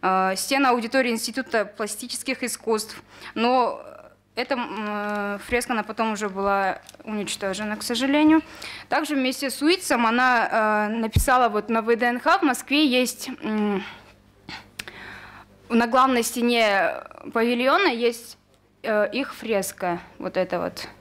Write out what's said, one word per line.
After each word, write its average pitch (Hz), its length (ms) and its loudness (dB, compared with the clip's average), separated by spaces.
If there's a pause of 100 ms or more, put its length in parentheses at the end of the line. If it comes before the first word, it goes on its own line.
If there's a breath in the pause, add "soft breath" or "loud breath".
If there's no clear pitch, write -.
Э, 190 340 2
стена 277 360 2
аудитории 240 400 0
Института 226 520 -2
пластических 233 760 -8
искусств. 226 580 -4 (360 loud breath)
Но 240 500 0 (500)
эта, 262 180 -4
м, 220 340 -6
э, 208 580 -6
фреска, 240 280 -2
она 214 100 -2
потом 220 300 -4
уже 208 160 -4
была 196 500 0 (240)
уничтожена, 208 720 -6
к 208 80 -12
сожалению. 294 580 4 (460 loud breath)
Также 294 280 0
вместе 262 340 -2
с - 120 -6
Уитсом 294 440 2
она, 220 840 2
э, 214 80 -2
написала 233 540 4
вот 208 200 -2
на 226 120 2
В 226 120 2
Д 240 120 2
Н 240 140 0
Х 339 180 4
в 381 60 0
Москве 285 420 2
есть, 254 440 0 (140)
м, 208 400 0 (1800 loud breath)
на 233 200 4
главной 254 360 4
стене 226 800 2 (300)
павильона 254 560 2
есть, 233 480 -2 (460)
э, 208 280 0
их 269 240 -6
фреска, 190 640 -4 (200)
вот 185 180 -6
эта 185 220 -2
вот. - 280 -8 (140)